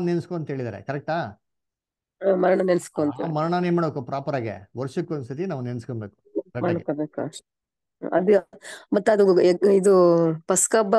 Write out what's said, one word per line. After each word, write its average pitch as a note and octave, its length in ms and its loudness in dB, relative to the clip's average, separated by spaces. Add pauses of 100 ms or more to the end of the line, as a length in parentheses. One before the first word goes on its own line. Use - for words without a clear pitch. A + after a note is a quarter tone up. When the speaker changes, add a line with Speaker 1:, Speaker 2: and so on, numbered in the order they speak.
Speaker 1:
ನೆನ್ಸ್ಕೊ F3 260 -4
ಅಂತ D#3+ 160 -8
ಹೇಳಿದ್ದಾರೆ, A#2+ 320 -8
ಕರೆಕ್ಟಾ? D3 360 -6 (1000)
Speaker 2:
ಹ್ಮ್, F#3+ 220 2
ಮರಣ F#3 200 4
ನೆನ್ಸ್ಕೊ F3 400 -2
ಅಂತ D3 180 -2
Speaker 1:
ಆ E3 80 -4
ಮರಣನೇ E3+ 420 0
ಮಾಡ್ಬೇಕು E3 320 0
ಪ್ರಾಪರ್ C#3 360 -6
ಆಗಿ, A2 140 -6 (240)
ವರ್ಷಕ್ಕೆ C#3 380 -6
ಒಂದ್ಸತಿ C3+ 320 -8
ನಾವು D3 160 -6
ನೆನ್ಸ್ಕೊಬೇಕು A#2 540 -10
ಕರೆಕ್ಟ್ - 400 -10
ಆಗಿ. - 80 -4
Speaker 2:
ಮಾಡ್ಕೋಬೇಕು D3+ 560 -4
ಅಷ್ಟೇ. - 240 -10 (580)
ಅದು F3+ 300 0 (600)
ಮತ್ತೆ G#3 200 0
ಅದು G3+ 120 4 (160)
ಎಗ್-, F3+ 320 4
ಇದು G3 200 4 (560)
ಪಸ್ಕ - 320 0
ಹಬ್ಬ G3+ 180 0